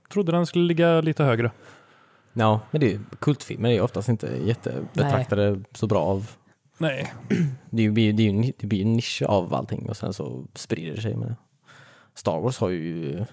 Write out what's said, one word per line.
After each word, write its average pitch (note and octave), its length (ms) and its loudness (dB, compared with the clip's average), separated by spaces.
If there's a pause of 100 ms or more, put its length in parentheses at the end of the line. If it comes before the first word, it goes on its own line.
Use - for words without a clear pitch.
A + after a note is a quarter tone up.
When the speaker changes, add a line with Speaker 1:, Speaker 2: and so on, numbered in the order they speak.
(120)
Speaker 1:
trodde F#3 200 0
den E3+ 140 2
skulle F3 180 2
ligga E3+ 360 4
lite D#3 240 2
högre. A#2 260 4 (840)
Speaker 2:
Ja, A2 280 4 (100)
men D3+ 100 0
det C#3 60 4
är G2+ 40 4
ju, G#2 100 -4 (180)
kultfilmer - 500 -2
är B2 40 4
ju G2+ 80 4
oftast G#2 280 -2
inte A2+ 180 0 (180)
jättebetraktade G#2 1040 0
Speaker 3:
Nej. F#2+ 100 -2 (120)
Speaker 2:
så - 140 -4
bra G2 160 2
av G2 280 -2 (480)
Speaker 1:
Nej. C#3 340 -4 (580)
Speaker 2:
Det A2+ 120 2
är G#2+ 80 4
ju, G#2+ 220 4
det G#2+ 100 4
är - 20 6
ju G2+ 80 4
ni-, A2+ 260 2
det G#2 80 -8
blir G2+ 120 0
ju F#2+ 60 0
en A2+ 80 4
nisch - 340 -2
av F2+ 280 2
allting - 340 -6
och A2 80 -8
sen - 160 -6
så C2 320 -8 (100)
sprider - 420 -8
det A2 60 -8
sig A2+ 140 -4
med A#2 120 -6
det. A#2+ 80 -6 (800)
Star D#2+ 260 -4
Wars B2 180 -2
har G2+ 100 -2
ju, E2 640 -6